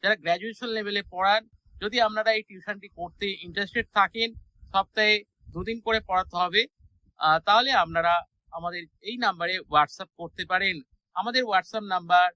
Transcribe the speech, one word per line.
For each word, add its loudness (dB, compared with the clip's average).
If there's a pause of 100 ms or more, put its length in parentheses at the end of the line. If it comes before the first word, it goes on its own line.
যারা 2
গ্র্যাজুয়েশন -4
লেভেলে -4
পড়ান, 0 (320)
যদি -2
আপনারা 2
এই 0
টিউশনটি -14
করতে -10
ইন্টারেস্টেড -6
থাকেন, 0 (380)
সপ্তাহে 2 (240)
দুদিন -8
করে 0
পড়াতে -2
হবে, 2 (520)
আহ, 4
তাহলে 2
আপনারা 2 (240)
আমাদের -10 (140)
এই -10
নাম্বারে -2
WhatsApp 0
করতে -12
পারেন। -2 (340)
আমাদের -2
WhatsApp -2
নাম্বার 2